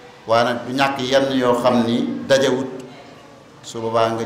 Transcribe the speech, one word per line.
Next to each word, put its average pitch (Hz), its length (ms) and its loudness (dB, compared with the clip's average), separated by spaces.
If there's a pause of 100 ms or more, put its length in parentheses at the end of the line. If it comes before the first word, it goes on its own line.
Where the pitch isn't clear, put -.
(260)
waaye 113 180 4
nag 123 240 -4
du 123 60 -8
ñàkk 135 260 0
yenn 135 380 2
yoo 123 240 2
xam 120 240 2
ni 120 180 0 (240)
dajewut. 131 400 2 (960)
Su - 180 -12
boobaa 113 320 2
nga 113 140 -4